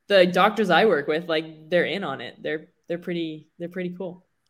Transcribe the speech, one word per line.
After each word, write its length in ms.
the 180
doctors 460
I 140
work 220
with, 220
like, 400
they're 160
in 180
on 180
it. 200
They're, 280
they're 100
pretty, 520
they're 80
pretty 220
cool. 360